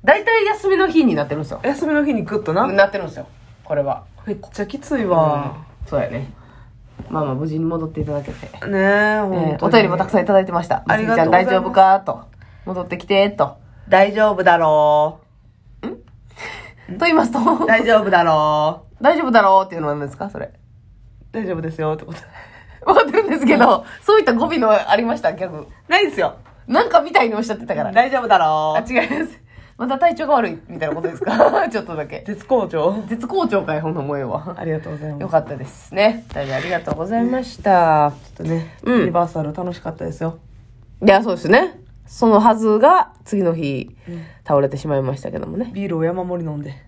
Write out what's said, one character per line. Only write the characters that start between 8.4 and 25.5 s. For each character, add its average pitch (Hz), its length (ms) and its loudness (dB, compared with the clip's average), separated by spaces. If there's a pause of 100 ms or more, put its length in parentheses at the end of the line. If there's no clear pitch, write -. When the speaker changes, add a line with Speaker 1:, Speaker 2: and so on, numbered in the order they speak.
Speaker 2:
ね 196 120 -2
え、 208 420 2
ほ 202 60 -2
ん 190 40 -4
と 180 80 -2
に。 160 120 0
Speaker 1:
え 147 40 -4
ー、 - 100 -4
お 202 40 2
便 226 140 6
り 160 40 2
も 175 100 -2
た 185 80 0
く - 40 -12
さ 208 80 0
ん 180 60 2
い - 20 -2
た 202 80 0
だ 190 60 8
い 190 60 0
て 180 60 -8
ま 170 120 -2
し - 40 -10
た。 - 200 -4
Speaker 2:
あ 214 100 2
り 214 80 -2
が 226 100 0
と 165 80 4
う - 40 4
ご 165 40 2
ざ 180 80 6
い 190 60 2
ま 247 60 -2
す。 - 20 0
Speaker 1:
「ま - 0 -
す - 0 -
み - 0 -
ち - 20 2
ゃ - 40 4
ん - 20 -2
大 - 0 -
丈 - 60 -6
夫 - 40 -6
か？」 190 320 6
と。 - 220 -8 (400)
「戻 180 180 -8
っ 175 40 -12
て 180 100 -8
き 175 80 -14
て」 196 260 2
と。 156 260 -2 (300)
Speaker 2:
「大 196 260 4
丈 214 180 2
夫 185 120 -2
だ 175 140 6
ろ 151 600 4 (640)
う。」 - 40 -8
Speaker 1:
ん？ 349 60 -8
<laughs> - 1040 -18
と 330 80 0
言 349 60 4
い - 20 2
ま 320 100 4
す 233 80 -4
と？ 269 80 -4 (280)
Speaker 2:
「大 220 180 4
丈 226 120 6
夫 196 120 2
だ 175 140 4
ろ 151 580 2 (100)
う。」 - 80 -20
Speaker 1:
「大 285 160 4
丈 320 100 -2
夫 254 60 -2
だ 220 120 6
ろ 190 180 6
う」 190 60 -2
っ - 20 -18
て 180 60 -10
い - 20 -8
う 165 40 -8
の 151 80 -2
は 147 40 -2
何 147 140 -6
で 139 40 -12
す 135 60 -20
か、 202 140 -10
そ - 80 -14
れ。 - 120 -12 (800)
Speaker 2:
「大 220 140 -8
丈 180 80 -6
夫 160 80 -6
で 160 80 -6
す 160 100 -12
よ」 156 140 -2
っ 156 40 -6
て - 60 -16
こ 170 100 -16
と。 156 60 -16 (680)
Speaker 1:
わ 381 60 6
か 466 80 6
っ - 20 2
て - 60 -6
る 427 140 2
ん - 40 -6
で 302 80 -2
す 262 80 -2
け 285 120 6
ど、 233 200 6
Speaker 2:
う - 40 -6
ん。 - 20 -18 (180)
Speaker 1:
そ 427 160 4
う - 20 8
い - 40 2
っ - 20 0
た 247 80 2
語 247 140 0
尾 330 100 -2
の 226 140 2
あ 190 240 2
り 233 100 0
ま 233 100 -2
し 233 60 -12
た？ 160 120 -2
ギ 185 120 -8
ャ 180 40 -10
グ。 151 180 -14 (200)